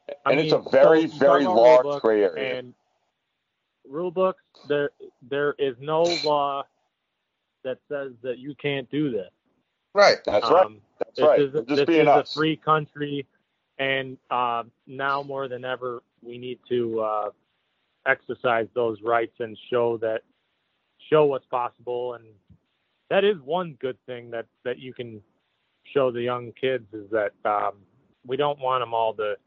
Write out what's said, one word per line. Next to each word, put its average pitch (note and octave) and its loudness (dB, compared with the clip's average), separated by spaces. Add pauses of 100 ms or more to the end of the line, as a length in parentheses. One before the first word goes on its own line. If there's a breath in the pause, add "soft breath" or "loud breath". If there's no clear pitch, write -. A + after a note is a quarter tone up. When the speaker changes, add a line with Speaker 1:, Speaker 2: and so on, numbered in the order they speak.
(260)
Speaker 1:
I A2+ 2
Speaker 2:
And C#3+ 2
it's D#3 0
Speaker 1:
mean, C3 0
Speaker 2:
a - -14
very, D#3+ 6
Speaker 1:
so - -8
you C#3+ -2
Speaker 2:
very C#3+ 6
Speaker 1:
talk A2 0
about A2+ 4
Speaker 2:
large B2 8
Speaker 1:
rule C#3+ -4
book C#3+ -6
Speaker 2:
gray A2 4
area. B2+ -2
Speaker 1:
and B2 -12 (1120)
rule E3 -6
books, F#3 0 (260)
there, C#3+ 0 (320)
there C#3+ -2
is C3+ -2
no D#3 0
law D3 0 (960)
that C3 -10 (120)
says C#3 -10 (100)
that B2 -8
you C#3 -14
can't C#3 -6
do D3 -2
this. G2+ -6 (680)
Speaker 3:
Right. F#3+ 6
Speaker 2:
That's G#2+ 0
right. F3 6
Speaker 1:
Um, G#2+ -16 (180)
Speaker 2:
That's - -12
Speaker 1:
this C#3 4
Speaker 2:
right. D3 6
Speaker 1:
is C#3 -2
a, D3+ -2
Speaker 2:
We're A#2 -6
just C#3 -2
Speaker 1:
this C#3+ 2
Speaker 2:
being E3 4
Speaker 1:
is D3+ 4
Speaker 2:
us. C3+ 4
Speaker 1:
a - -12
free D#3 0
country, D3 -4 (520)
and, C3+ -4 (140)
uh, A#2+ -2 (240)
now C#3 -4
more C3+ -8
than B2 -10
ever, B2+ -8 (200)
we A#2+ -16
need B2 -12 (120)
to, A#2 -2
uh, G#2+ -4 (760)
exercise A#2+ -2
those A2+ -2
rights A#2 0
and A2 -10 (120)
show A#2+ 0
that, A2 -6 (880)
show D3+ 4
what's C#3 -2
possible. B2 -6
And A2+ -20 (840)
that G3 2
is G3+ 2
one D#3+ -6
good B2+ -8
thing A#2+ -14
that, A#2 -10 (180)
that B2 -6
you B2+ -16
can A2+ -14 (720)
show C3 2
the A#2+ -6
young A#2+ -6
kids B2+ -4
is G2+ -14
that, G#2 0 (120)
um, G#2 -2 (520)
we C3 -6
don't D3 -2
want C3 -2
'em A#2 -6
all A2+ 0
to G#2 -4 (100)